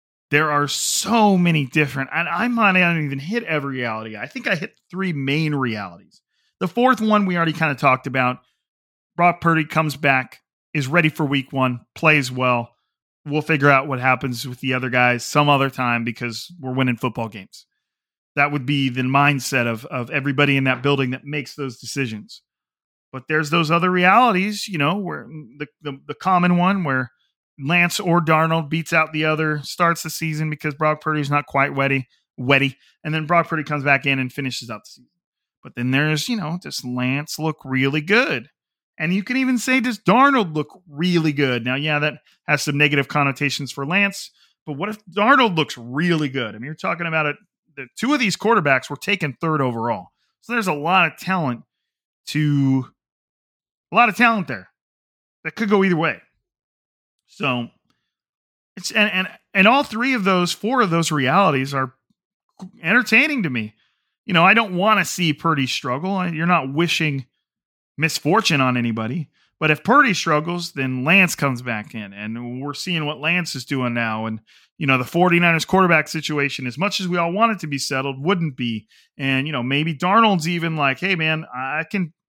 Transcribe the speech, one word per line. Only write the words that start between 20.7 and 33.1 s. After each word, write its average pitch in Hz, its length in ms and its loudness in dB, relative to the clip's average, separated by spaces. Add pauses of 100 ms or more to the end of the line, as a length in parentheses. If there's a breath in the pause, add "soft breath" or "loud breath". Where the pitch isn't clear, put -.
building 135 280 2
that 131 160 -8
makes 143 300 -8
those 135 240 -8
decisions. 113 640 -8 (680)
But 131 160 -14
there's 156 220 -2
those 160 220 2
other 175 200 2
realities, 202 760 2
you 190 100 -8
know, 147 180 0
where 156 320 -8 (300)
the, 147 100 -10 (140)
the, 139 240 -10
the 147 80 -12
common 180 420 2
one 180 280 2
where 131 280 -2 (500)
Lance 175 380 0
or 175 220 4
Darnold 160 480 2
beats 160 240 -4
out 156 180 0
the 156 140 -2
other, 156 380 0
starts 170 400 0
the 160 60 -8
season 156 400 -4
because 151 240 -6
Brock 151 280 -2
Purdy's 151 280 -2
not 143 160 0
quite 139 260 0
wetty, 135 340 0 (340)
wetty, 135 360 2 (280 soft breath)
and 156 100 -4